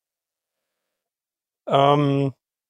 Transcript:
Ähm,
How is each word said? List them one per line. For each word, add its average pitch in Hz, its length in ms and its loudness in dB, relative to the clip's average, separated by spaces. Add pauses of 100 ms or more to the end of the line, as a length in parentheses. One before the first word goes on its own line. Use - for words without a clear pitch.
(1700)
Ähm, 139 680 0 (380)